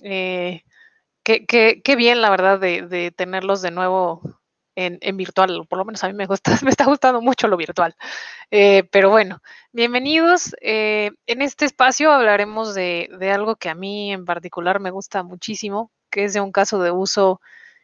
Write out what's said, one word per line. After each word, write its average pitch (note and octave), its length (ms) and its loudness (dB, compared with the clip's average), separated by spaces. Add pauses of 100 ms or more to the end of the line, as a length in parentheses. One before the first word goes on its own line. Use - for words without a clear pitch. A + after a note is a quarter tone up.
Eh, F#3 600 -6 (600)
qué, A3 240 0
qué, A3+ 360 4
qué C4+ 140 2
bien, A#3+ 240 4
la A3 100 4
verdad, F#3+ 280 4
de, F#3 240 -2
de F3 280 -6
tenerlos F#3+ 520 -4
de F3+ 80 -4
nuevo F3+ 520 -2 (540)
en, F3+ 240 -6
en G3 160 -6
virtual, F#3 440 0
o E3 40 -12
por F3 140 -8
lo F#3+ 60 -2
menos A3 200 -12
a F#3 40 0
mí G3 60 -10
me G3+ 120 -6
gusta, - 320 0
<laughs> - 40 -6
me C4+ 80 0
está C4 140 2
gustando B3+ 360 2
mucho A#3+ 280 0
lo F#3+ 80 0
virtual. E3+ 380 -2 (560)
Eh, G3+ 400 6
pero G3 200 6
bueno, G3+ 300 2 (320)
bienvenidos. C#4+ 880 0
Eh, G#3+ 500 -2 (160)
en A#3+ 160 -4
este C#4+ 220 -4
espacio C#4+ 480 2
hablaremos G#3+ 640 2
de, F3 340 -4 (100)
de F#3+ 120 -2
algo G#3+ 260 -2
que - 120 -10
a D#3+ 60 -6
mí G3+ 380 -8
en F#3+ 120 -10
particular F3 560 -4
me F#3+ 100 -8
gusta F#3+ 320 -8
muchísimo, G3+ 680 -10 (200)
que G3+ 140 -4
es G3+ 80 -4
de G#3 80 -2
un G3 120 -6
caso G3 280 0
de F3 100 0
uso F#3+ 500 0 (440)